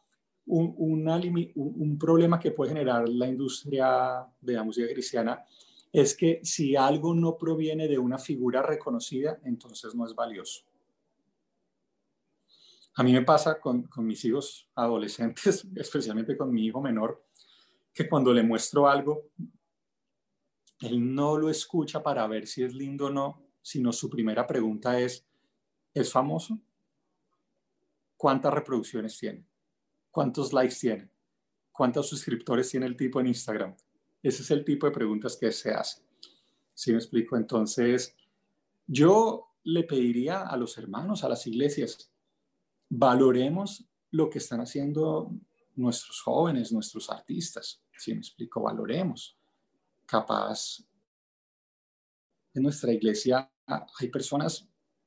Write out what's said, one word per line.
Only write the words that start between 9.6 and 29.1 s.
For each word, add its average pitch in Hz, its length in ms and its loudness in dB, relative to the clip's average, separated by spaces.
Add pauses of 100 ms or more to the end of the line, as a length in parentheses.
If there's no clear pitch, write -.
no 120 120 -4
es 110 100 -10
valioso. 113 480 -8 (2250)
A 123 80 2
mí 127 100 8
me 127 80 6
pasa 156 380 4
con, 123 240 -2
con 117 220 -8
mis 107 200 -6
hijos 127 500 -4
adolescentes, 117 960 -2
<laughs> - 40 -12
especialmente 113 600 -4
con 135 160 -2
mi 110 120 2
hijo 113 160 -4
menor, 113 440 -4 (680)
que - 140 -4
cuando 131 260 4
le 117 100 6
muestro 113 440 4
algo, 139 420 2 (1500)
él 123 340 -2
no 147 240 2
lo 156 120 2
escucha 156 520 -2
para 131 260 0
ver 107 200 -4
si - 160 -4
es 123 100 -4
lindo 139 340 -6
o - 20 0
no, 139 340 -4 (180)
sino 123 300 -2
su 117 180 -4
primera 113 380 0
pregunta 123 520 0
es, 127 260 -4 (680)
"¿Es 143 180 -2
famoso? 165 480 -2 (1600)
¿Cuántas 135 360 2
reproducciones 110 640 -4